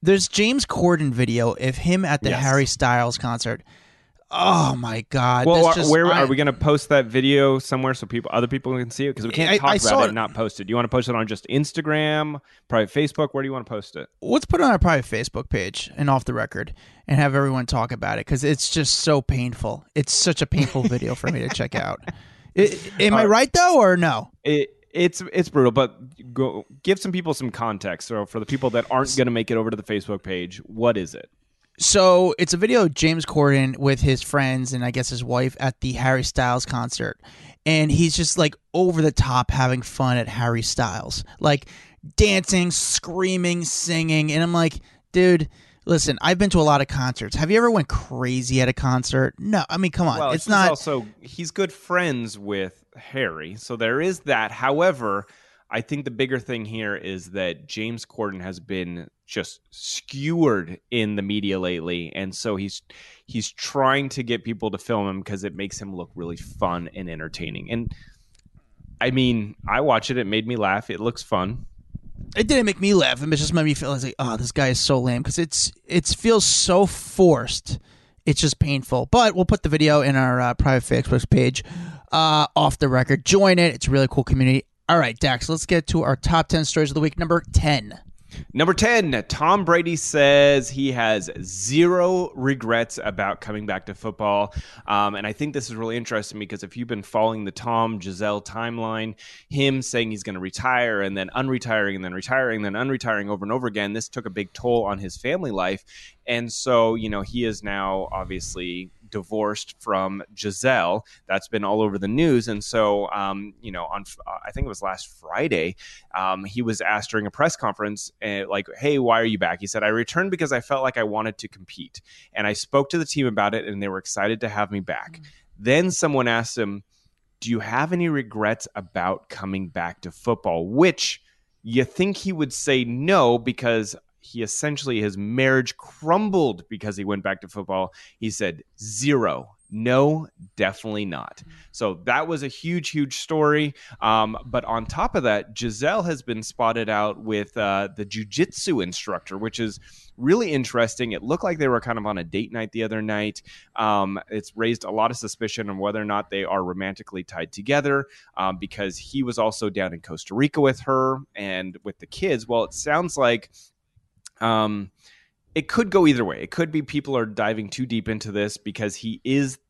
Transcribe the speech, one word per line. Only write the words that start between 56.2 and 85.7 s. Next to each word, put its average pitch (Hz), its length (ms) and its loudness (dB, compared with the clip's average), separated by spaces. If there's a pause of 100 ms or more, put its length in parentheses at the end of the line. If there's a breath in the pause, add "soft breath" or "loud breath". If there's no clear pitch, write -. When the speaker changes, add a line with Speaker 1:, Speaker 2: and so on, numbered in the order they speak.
Speaker 2:
thing 113 260 -8
here 110 280 -6
is 92 360 -10
that 90 360 -6
James 113 380 -8
Corden 98 380 -8
has 90 180 -10
been 87 480 -8 (220)
just - 300 -8 (100)
skewered 135 1120 -2 (100)
in 107 260 0
the 101 60 -4
media 98 360 -2
lately. 87 560 -4
And 95 200 -8
so 107 220 -4
he's, 98 260 -8 (440 loud breath)
he's - 240 -6
trying 135 600 0
to 135 120 -8
get 117 220 -2
people 110 280 -4
to 95 60 -8
film 104 300 -2
him 95 140 -6
'cause 98 220 -8
it 92 100 -6
makes 98 260 -10
him 98 140 -12
look 87 200 -10
really 85 220 -8
fun 87 580 -4
and 92 140 -10
entertaining. 78 600 -10
And, 117 220 -4 (1080 loud breath)
I 123 120 4
mean, 120 420 2 (120)
I 110 140 0
watch 127 300 2
it. 127 80 -2
It 117 80 -2
made 110 200 0
me 120 100 -4
laugh. 104 340 0
It 90 100 -8
looks 120 220 -4
fun. 95 420 -2 (720)
Speaker 1:
It 214 120 2
didn't 254 180 4
make 180 140 -2
me 196 120 4
laugh. 131 300 4
It 151 140 -2
just 147 180 -2
made 160 100 4
me 151 100 2
feel 135 220 -6
like, 127 220 -6
"Oh, 123 180 -2
this 120 160 -6
guy 139 160 2
is 127 100 2
so 131 220 2
lame." 123 220 0
'Cause - 160 -4
it's, - 340 -2 (140)
it 175 200 0
feels 226 380 4
so 190 420 4
forced. - 920 2 (480 soft breath)
It's 147 140 2
just 147 180 2
painful. 131 520 0
But 226 240 6
we'll 180 120 2
put - 160 2
the 151 80 0
video 151 320 4
in 135 140 4
our, 127 240 2
uh, 123 140 0
private 131 320 4
Facebook 123 440 2
page, 127 340 4 (480 loud breath)
uh, 151 420 4
Off 151 240 4
the 143 100 2
Record. 127 360 2
Join 190 340 6
it. 170 160 4
It's - 140 -4
a - 20 2
really 135 180 6
cool - 160 2
community. 131 400 4 (240)
All 170 100 6
right, 117 200 2
Dax, 127 300 0
let's 160 180 -2
get 165 220 2